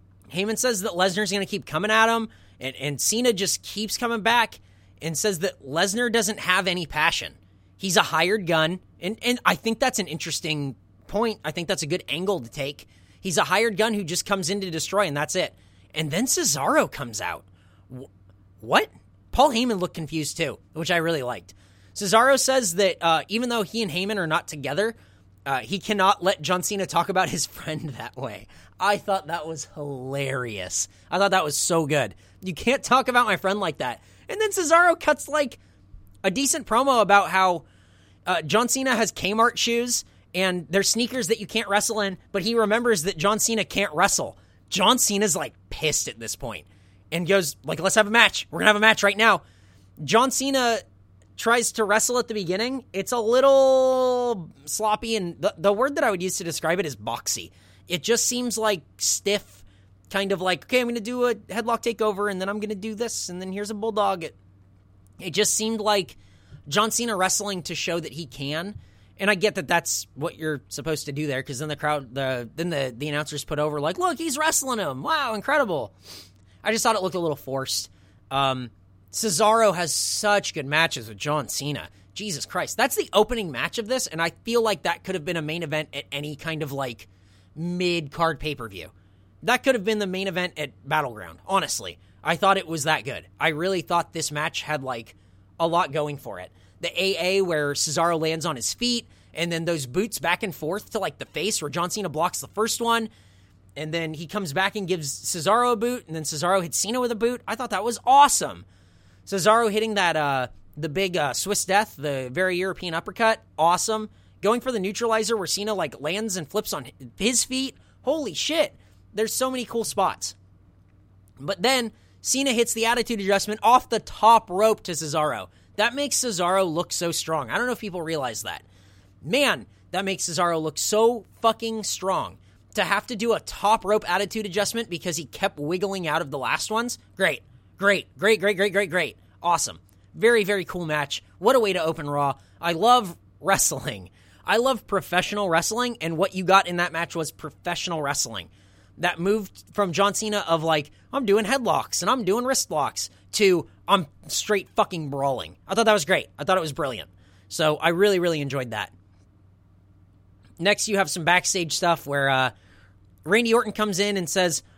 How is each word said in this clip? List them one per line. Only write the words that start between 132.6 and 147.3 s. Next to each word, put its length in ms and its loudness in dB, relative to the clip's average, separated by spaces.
To 80 2
have 240 0
to 80 -6
do 160 0
a 80 0
top 440 0
rope 240 2
attitude 380 -2
adjustment 420 -4
because 280 -6
he 80 -8
kept 340 -4
wiggling 480 -4
out 160 0
of 80 -10
the 80 -6
last 320 -2
ones, 280 -2
great. 260 0
Great, 400 0
great, 240 2
great, 160 2
great, 160 2
great, 180 0
great. 280 -2
Awesome. 380 0
Very, 300 4
very 200 0
cool 200 -8
match. 380 -4
What 180 4
a 40 6
way 120 2
to 100 -2
open 280 -2
Raw. 240 0
I 120 4
love 440 4
wrestling. 720 0
I 140 2
love 280 0
professional 640 -2
wrestling, 520 0
and 160 -4
what 180 0
you 100 -4
got 220 6
in 100 -4
that 160 0
match 240 -6
was 140 -4